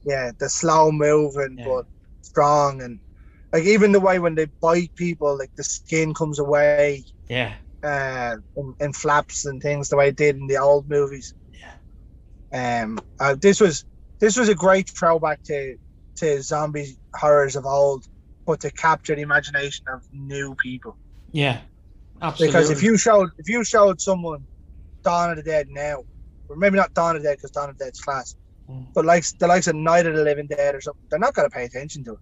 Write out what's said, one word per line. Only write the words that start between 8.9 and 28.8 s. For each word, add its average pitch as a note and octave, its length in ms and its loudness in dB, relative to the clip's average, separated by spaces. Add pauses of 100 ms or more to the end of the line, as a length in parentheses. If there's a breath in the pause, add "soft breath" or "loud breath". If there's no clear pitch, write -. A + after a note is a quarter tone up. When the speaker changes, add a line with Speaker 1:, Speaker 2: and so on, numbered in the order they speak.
Speaker 1:
flaps D3 520 -2
and C3 180 -10
things, C#3+ 260 -4
the C#3+ 80 0
way C#3+ 120 6
it C#3 80 -2
did D3 200 2
in C#3 120 -12
the C3+ 100 0
old C#3+ 300 4
movies. C#3+ 460 -4 (1160 loud breath)
Speaker 2:
Yeah. B2 300 -2
Speaker 1:
Um, A2 160 -8 (220)
uh, C#3 200 2
this G3 200 4
was, E3+ 240 2 (340)
this G#3+ 180 2
was A#3+ 120 2
a G#3 60 4
great F#3+ 360 2
throwback D#3+ 540 0
to, C3+ 320 -8 (400)
to C#3+ 260 -2
zombie D3 540 -6 (180)
horrors C#3+ 420 4
of C3 100 -6
old, C#3 400 0 (400)
but D#3 140 -2
to C#3+ 100 -6
capture D#3+ 440 -2
the D3 80 -6
imagination C#3+ 680 -4
of - 100 -14 (100)
new C#3 440 -10
people. B2+ 400 -10 (360)
Speaker 2:
Yeah, C#3+ 280 -2 (540)
Speaker 1:
Because E3+ 260 -8
if D3+ 140 2
Speaker 2:
absolutely. D#3 320 4
Speaker 1:
you A3 120 4
showed, G3+ 400 4
if D#3 100 -12
you A#3 160 -2
showed G3 360 4
someone E3+ 440 -4 (580)
Dawn F3 280 0
of E3 60 -6
the D3+ 80 -12
Dead D3+ 260 -2
now, C#3+ 340 -8 (440)
or C#3+ 80 -16
maybe F#3+ 200 2
not F#3 180 2
Dawn E3+ 220 2
of D3 60 -6
the D3+ 60 -2
Dead C#3+ 120 -4
'cause C#3 120 -16
Dawn C#3+ 180 -6
of C#3 80 -20
the C#3 60 -8
Dead's B2+ 160 -14
class, - 340 -8 (340)
Speaker 2:
Mm. C3 260 -16